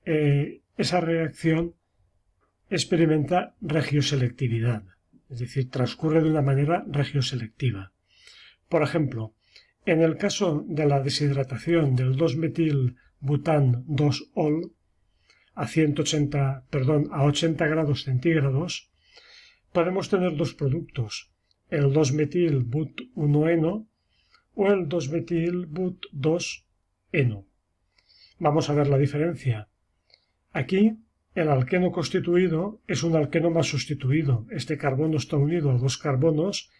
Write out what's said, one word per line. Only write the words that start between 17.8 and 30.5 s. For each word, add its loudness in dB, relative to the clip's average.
centígrados, 0
podemos 0
tener 2
dos -2
productos, -4
el 2
dos 2
metil 0
but -4
uno 2
eno 0
o 2
el 0
dos -2
metil -2
but -6
dos -4
eno. 0
Vamos 0
a 0
ver 2
la 2
diferencia. -2